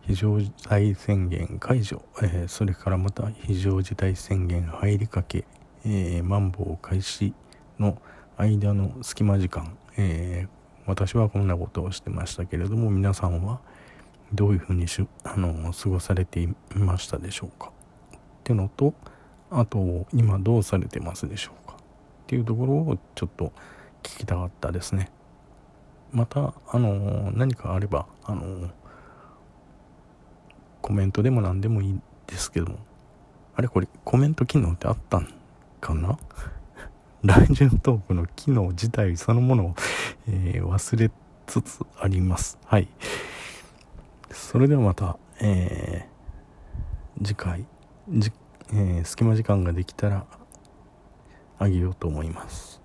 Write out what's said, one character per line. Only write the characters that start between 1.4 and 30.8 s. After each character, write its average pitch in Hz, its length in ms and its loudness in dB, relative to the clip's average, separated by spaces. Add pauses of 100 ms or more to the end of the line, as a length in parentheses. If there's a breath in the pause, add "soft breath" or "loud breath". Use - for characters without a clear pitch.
解 131 240 0
除、 - 180 -8 (200)
え 87 240 0
ー、 - 20 -8
そ - 160 -4
れ 95 100 0
か - 160 -4
ら 95 80 2
ま 95 140 0
た 110 180 -4
非 98 300 -4
常 95 220 0
事 92 140 -4
態 95 200 0
宣 92 320 -2
言 87 160 0
入 101 340 0
り 107 100 0
か - 140 -2
け、 - 240 -4 (400)
え 90 360 0
ー、 - 20 -2
マ 95 140 2
ン 95 140 2
ボ 95 120 -6
ウ 85 180 -6
開 95 200 0
始 - 320 -4 (440 loud breath)
の 101 240 0 (360 loud breath)
間 104 360 2
の 98 300 -2
隙 - 220 -2
間 101 120 4
時 92 120 2
間、 80 280 -8 (200)
え 90 500 -2
ー、 - 20 -14 (360)
私 98 320 0
は 110 120 6
こ 101 100 -2
ん 101 80 2
な 90 100 2
こ 85 100 -4
と - 160 -6
を 95 80 -4
し - 80 -8
て - 100 -10
ま 85 160 -4
し - 120 -10
た 92 80 -4
け 87 120 -6
れ 92 120 -2
ど 110 80 0
も、 113 120 2
皆 98 240 4
さ 92 140 0
ん 87 160 0
は 113 160 -4 (760 loud breath)
ど 101 140 4
う 104 60 4
い - 20 4
う 87 40 2
ふ - 100 -10
う 92 60 2
に 87 120 0
し - 120 -6
ゅ-、 95 80 0 (180)
あ - 100 -8
の、 85 380 -2
過 - 160 -4
ご 92 100 2
さ 95 140 -2
れ 90 100 0
て - 180 -4
い 85 60 0 (260)
ま 95 240 2
し - 100 -6
た - 100 -6
で 87 120 -10
し - 140 -10
ょ - 100 -10
う - 60 -20
か - 140 -16 (420)
っ - 40 -20 (260)
て 123 80 2
の 101 160 2
と、 143 240 2 (580 loud breath)
あ 127 140 2
と、 90 480 -2
今 107 260 4
ど 113 200 4
う 101 40 2
さ 98 140 0
れ 90 100 0
て - 140 -8
ま 85 140 -8
す - 120 -6
で 101 80 -10
し - 140 -10
ょ - 20 -20 (140)
う - 20 -18
か - 80 -20
っ - 40 -20 (480)
て 131 100 -2
い - 20 2
う 113 60 0
と 113 100 -2
こ 123 100 0
ろ 135 100 2
を 151 220 0 (160)
ち - 100 -6
ょ - 20 -2
っ 85 100 -8
と - 160 -4 (520 loud breath)
聞 - 160 -14
き - 60 -8
た 90 100 -2
か 90 100 -4
っ 92 60 -8 (100)
た - 100 -4
で 90 100 -4
す - 120 -6
ね。 95 180 -2 (1000)
ま 117 120 2
た、 - 280 -2 (160)
あ 120 100 0
の、 101 540 0
何 123 220 2
か - 180 -6
あ 92 60 0
れ 101 80 -2
ば、 73 180 -2 (180)
あ 107 100 -6
の、 90 360 -6 (2250 loud breath)